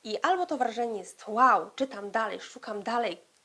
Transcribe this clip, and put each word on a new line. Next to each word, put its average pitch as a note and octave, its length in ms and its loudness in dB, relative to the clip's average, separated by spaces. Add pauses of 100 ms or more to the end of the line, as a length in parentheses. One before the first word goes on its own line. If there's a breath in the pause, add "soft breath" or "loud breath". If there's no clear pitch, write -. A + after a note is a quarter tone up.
I - 180 -4
albo F4+ 240 2
to D#4+ 120 -4
wrażenie A#3 420 -2
jest: - 280 -16
„Wow, G#3 480 6
czytam G3+ 360 -4
dalej, G#3+ 300 -2
szukam - 420 -10
dalej, A3+ 380 -2 (240)